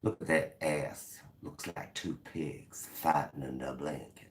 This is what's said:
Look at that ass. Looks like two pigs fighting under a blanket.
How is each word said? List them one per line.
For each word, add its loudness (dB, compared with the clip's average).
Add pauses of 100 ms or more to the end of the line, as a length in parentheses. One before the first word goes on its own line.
Look 4
at -4
that 4
ass. 0 (220)
Looks -8
like -8
two -2 (160)
pigs -4
fighting 2
under -4
a -2
blanket. -6